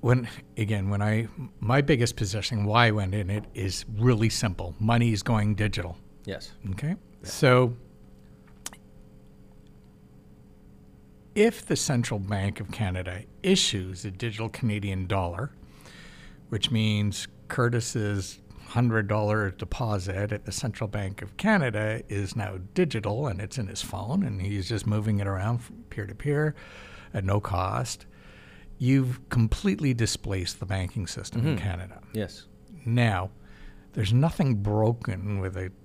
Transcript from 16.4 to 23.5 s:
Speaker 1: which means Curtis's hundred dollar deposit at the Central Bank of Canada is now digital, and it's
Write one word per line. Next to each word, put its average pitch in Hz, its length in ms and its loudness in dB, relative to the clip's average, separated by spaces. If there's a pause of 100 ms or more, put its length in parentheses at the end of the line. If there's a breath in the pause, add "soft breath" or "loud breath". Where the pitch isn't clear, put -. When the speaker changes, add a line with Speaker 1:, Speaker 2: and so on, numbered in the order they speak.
Speaker 1:
which 110 220 -2
means 107 560 2 (200)
Curtis's 110 920 0 (300)
hundred 113 380 4
dollar 104 440 2
deposit 101 800 -2
at 104 140 -6
the 101 60 -6
Central 113 360 -4
Bank 98 340 -4
of - 160 -12
Canada 117 720 2
is 101 260 -2
now 98 220 -4 (160)
digital, 120 540 0
and 95 120 -4
it's 107 200 -6